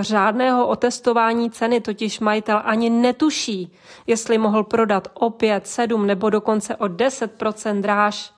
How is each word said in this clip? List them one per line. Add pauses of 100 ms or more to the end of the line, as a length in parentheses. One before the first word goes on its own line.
řádného
otestování
ceny
totiž
majitel
ani
netuší, (360)
jestli
mohl
prodat
o
pět,
sedm
nebo
dokonce
o
deset
procent
dráž.